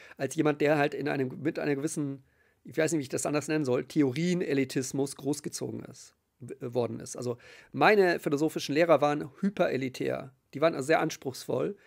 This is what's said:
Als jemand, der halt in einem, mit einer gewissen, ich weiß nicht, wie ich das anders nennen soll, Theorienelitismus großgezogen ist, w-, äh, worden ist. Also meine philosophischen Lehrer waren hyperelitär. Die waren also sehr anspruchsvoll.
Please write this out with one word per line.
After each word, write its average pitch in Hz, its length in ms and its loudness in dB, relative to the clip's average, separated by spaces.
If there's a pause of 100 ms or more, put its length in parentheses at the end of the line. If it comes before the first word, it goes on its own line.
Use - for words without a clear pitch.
(180)
Als 135 180 -6
jemand, 151 260 2
der 151 160 6
halt 147 160 2
in 143 140 -4
einem, 139 340 -2
mit 160 180 -2
einer 151 160 0
gewissen, 139 480 -4 (400)
ich 143 140 -6
weiß 160 140 2
nicht, 165 80 2
wie 139 40 -2
ich 127 60 -10
das 139 180 -2
anders 143 200 0
nennen 156 180 0
soll, 123 200 0
Theorienelitismus 139 1300 0
großgezogen 127 680 -6
ist, - 300 -20 (240)
w-, 123 140 -12
äh, 123 200 -10
worden 120 260 -2
ist. - 160 -14
Also 120 220 -6 (340)
meine 180 480 4
philosophischen 151 540 -2
Lehrer 156 260 6
waren 147 300 0 (100)
hyperelitär. 135 920 -2 (200)
Die 135 80 -6
waren 165 120 2
also 139 140 -6
sehr 160 120 4
anspruchsvoll. 151 880 -4